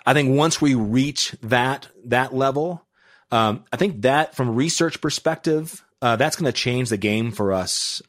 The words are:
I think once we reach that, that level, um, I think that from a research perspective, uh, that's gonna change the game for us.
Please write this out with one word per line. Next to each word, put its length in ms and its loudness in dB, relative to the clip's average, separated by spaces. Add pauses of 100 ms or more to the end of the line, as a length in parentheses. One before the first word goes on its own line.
I 80 4
think 240 4
once 240 2
we 140 4
reach 680 0
that, 460 0 (180)
that 280 0
level, 500 -2 (460)
um, 420 0
I 40 -6
think 260 -2
that 320 2
from 140 -2
a 40 -2
research 480 0
perspective, 800 -2 (200)
uh, 140 2
that's 180 0
gonna 180 -2
change 360 -2
the 80 0
game 340 0
for 220 -2
us. 560 -4